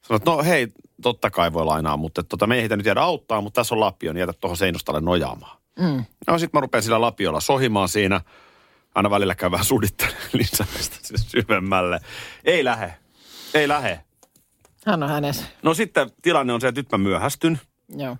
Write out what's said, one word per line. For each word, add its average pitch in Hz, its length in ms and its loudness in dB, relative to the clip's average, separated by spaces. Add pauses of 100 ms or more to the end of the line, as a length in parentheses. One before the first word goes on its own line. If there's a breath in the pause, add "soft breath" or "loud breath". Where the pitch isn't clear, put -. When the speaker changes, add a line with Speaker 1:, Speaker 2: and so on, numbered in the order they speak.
Speaker 1:
Sanoin, 107 200 0
että 156 100 2
no 156 120 2
hei, 156 240 2 (340)
totta 117 300 0
kai 85 220 2
voi 82 120 0
lainaa, 76 320 0
mutta 80 260 -4
tota, 101 240 -2
me 120 80 4
ei 120 60 2
heitä 110 160 0
nyt 101 80 -2
jäädä 107 160 4
auttaa, 147 400 0
mutta 104 200 -2
tässä 113 140 0
on 110 40 2
lapio, 92 340 0
niin 87 60 -4
jätä 87 140 -2
tohon 87 240 -6
seinustalle 85 440 0
nojaamaan. 82 560 -2 (220)
Speaker 2:
Mm. 143 260 0 (220)
Speaker 1:
No 165 120 2
sit 165 140 -4
mä 151 60 4
rupean 123 240 0
sillä 113 180 2
lapiolla 95 380 0
sohimaan 113 500 2
siinä. 98 320 2 (760 soft breath)
Aina 101 140 2
välillä 101 260 2
käy 90 160 -2
vähän 92 140 -2
sudittelemaan - 560 -2 (120)
<laughs> 127 60 0
lisää 104 280 0 (120)
sitä - 220 -8
sinne 110 260 -4
syvemmälle. 95 720 0 (460 loud breath)
Ei 160 180 2
lähe. 110 300 -2 (600 loud breath)
Ei 151 140 4
lähe. 123 360 -2 (840)
Speaker 2:
Hän 175 180 0
on 139 60 -4
hänessä. 147 360 -4 (180)
Speaker 1:
No 160 100 2
sitten 156 360 0 (120)
tilanne 143 320 2
on 117 80 0
se, 131 60 2
että 123 140 0
nyt 127 100 -6
mä 110 60 0
myöhästyn. 101 640 0 (380)
Speaker 2:
Joo. 135 220 -8